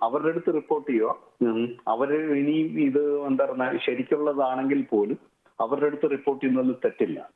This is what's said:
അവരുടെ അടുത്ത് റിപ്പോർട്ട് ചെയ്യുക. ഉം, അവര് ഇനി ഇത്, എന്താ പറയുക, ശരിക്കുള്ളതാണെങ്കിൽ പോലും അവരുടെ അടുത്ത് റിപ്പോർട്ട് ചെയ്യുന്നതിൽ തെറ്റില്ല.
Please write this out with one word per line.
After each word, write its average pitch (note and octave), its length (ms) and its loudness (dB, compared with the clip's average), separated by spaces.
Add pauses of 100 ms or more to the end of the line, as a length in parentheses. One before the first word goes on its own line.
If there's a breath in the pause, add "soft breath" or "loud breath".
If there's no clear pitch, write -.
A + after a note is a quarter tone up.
അവരുടെ C#3 240 0
അടുത്ത് E3+ 260 0
റിപ്പോർട്ട് D3 380 -2
ചെയ്യുക. A2 240 0 (260)
ഉം, A#2 340 0 (120)
അവര് C#3+ 440 0
ഇനി D#3 520 0
ഇത്, C#3+ 380 2
എന്താ C3+ 240 0
പറയുക, B2+ 400 -2
ശരിക്കുള്ളതാണെങ്കിൽ C3+ 960 0
പോലും A2 360 0 (440)
അവരുടെ C#3 240 0
അടുത്ത് D3 260 0
റിപ്പോർട്ട് C#3 340 -2
ചെയ്യുന്നതിൽ B2+ 280 2
തെറ്റില്ല. G#2 640 -2